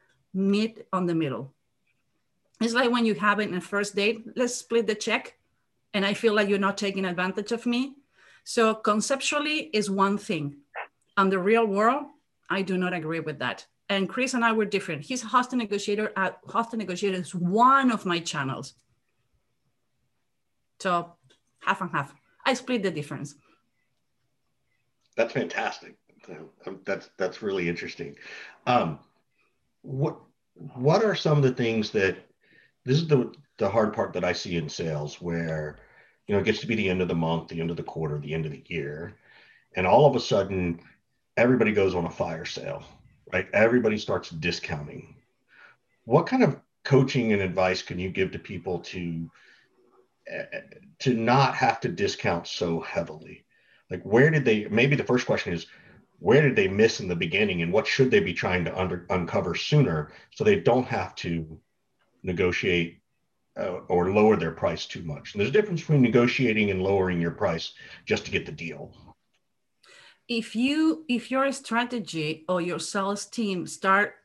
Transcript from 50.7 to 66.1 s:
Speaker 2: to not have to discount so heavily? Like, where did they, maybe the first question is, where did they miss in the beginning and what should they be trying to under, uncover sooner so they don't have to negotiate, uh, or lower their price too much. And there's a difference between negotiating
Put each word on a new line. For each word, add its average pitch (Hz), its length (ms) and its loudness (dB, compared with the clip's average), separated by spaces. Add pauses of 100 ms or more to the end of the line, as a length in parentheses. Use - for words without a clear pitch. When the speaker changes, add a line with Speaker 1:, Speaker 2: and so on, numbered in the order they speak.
Speaker 2:
to 127 140 2
not 123 420 2
have 123 240 0
to - 80 -4
discount 90 580 -2
so 85 340 -2
heavily? 80 640 -10 (460)
Like, 92 140 -8
where 123 260 6
did 147 140 2
they, 107 240 2
maybe 123 260 4
the 135 100 -2
first 123 220 0
question 98 260 -2
is, 82 140 -6 (540)
where 117 220 6
did 131 120 4
they 101 140 4
miss 107 320 4
in 95 80 -6
the 87 80 -2
beginning 92 460 0
and 85 100 -2
what 104 140 2
should 127 240 4
they 104 100 6
be 87 140 -2
trying 90 320 0
to 85 120 -6
under, 90 320 -4
uncover 87 460 -2
sooner 87 560 2 (220)
so 107 100 -4
they 101 160 6
don't 123 260 4
have - 300 -4
to 80 420 -6 (640)
negotiate, 87 800 0 (560)
uh, 90 320 -6
or 90 240 2
lower 107 240 6
their 82 160 -2
price - 340 -2
too - 160 -12
much. 76 320 -12
And 101 60 -4
there's 110 100 0
a - 20 -8
difference 208 280 2
between 143 220 4
negotiating 113 680 4